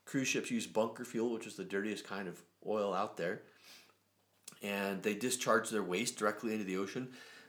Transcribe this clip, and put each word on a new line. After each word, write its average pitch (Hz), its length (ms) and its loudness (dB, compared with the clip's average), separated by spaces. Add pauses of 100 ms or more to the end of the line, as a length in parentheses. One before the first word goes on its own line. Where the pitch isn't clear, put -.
cruise 131 240 0
ships 117 220 0
use 110 160 0
bunker 113 380 0
fuel, 117 280 0
which 113 140 -4
is 104 100 -12
the 95 80 -4
dirtiest 98 420 -2
kind 98 220 -4
of 85 120 -8 (260)
oil 104 280 2
out 101 220 0
there. 87 260 -2 (1200)
And 98 400 0
they 104 120 4
discharge 113 560 4
their 107 120 2
waste 90 360 0
directly 107 340 2
into 107 120 0
the 92 120 0
ocean. 101 320 -2 (400)